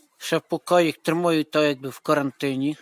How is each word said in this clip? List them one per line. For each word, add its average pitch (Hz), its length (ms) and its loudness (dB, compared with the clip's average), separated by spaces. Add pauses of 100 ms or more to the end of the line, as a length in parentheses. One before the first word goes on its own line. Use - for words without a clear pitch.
(180)
ще - 220 -4
поки 175 440 0
їх 151 140 0
тримають 165 540 0
так 151 120 2
якби 139 260 -2
в - 100 -14
карантині. 139 840 -2